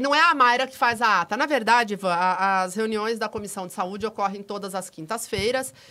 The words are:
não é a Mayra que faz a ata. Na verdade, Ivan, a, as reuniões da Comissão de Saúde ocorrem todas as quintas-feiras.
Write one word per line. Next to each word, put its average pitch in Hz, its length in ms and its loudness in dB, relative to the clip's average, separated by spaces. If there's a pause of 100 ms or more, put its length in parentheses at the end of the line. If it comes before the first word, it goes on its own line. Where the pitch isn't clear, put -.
não 277 140 0
é 302 60 4
a 339 140 4
Mayra 254 320 4
que 262 100 -12
faz 240 240 0
a 208 200 4
ata. 185 160 -2
Na 294 100 0
verdade, 233 480 2
Ivan, 185 180 -2
a, 185 520 2
as 180 100 -6
reuniões 220 420 -2
da 214 120 -4
Comissão 208 380 -10
de 180 60 -14
Saúde 196 340 -6
ocorrem 202 360 -4
todas 196 320 -8
as 185 160 -6
quintas-feiras. 226 840 -4 (180)